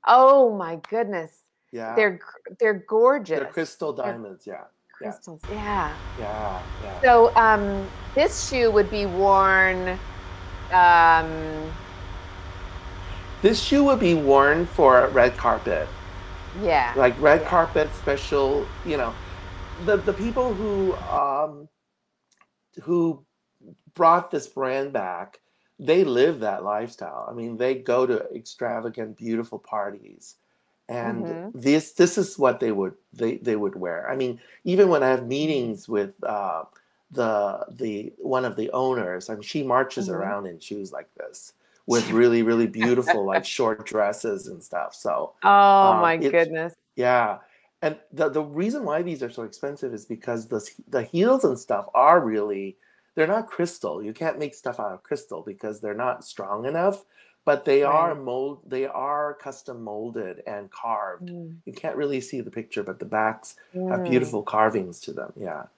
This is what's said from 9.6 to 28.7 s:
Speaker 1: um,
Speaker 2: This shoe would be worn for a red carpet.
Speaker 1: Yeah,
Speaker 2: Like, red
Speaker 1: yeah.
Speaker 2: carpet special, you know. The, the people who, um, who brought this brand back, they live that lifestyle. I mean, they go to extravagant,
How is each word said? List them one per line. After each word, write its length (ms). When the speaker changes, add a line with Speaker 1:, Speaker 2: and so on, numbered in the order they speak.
Speaker 1:
um, 1000
Speaker 2:
This 200
shoe 220
would 160
be 140
worn 520
for 380
a 60
red 260
carpet. 500
Speaker 1:
Yeah, 340
Speaker 2:
Like, 240
red 220
Speaker 1:
yeah. 60
Speaker 2:
carpet 460
special, 720
you 100
know. 160
The, 140
the 160
people 400
who, 400
um, 540
who 400
brought 360
this 160
brand 460
back, 460
they 260
live 360
that 240
lifestyle. 680
I 40
mean, 220
they 180
go 320
to 280
extravagant, 840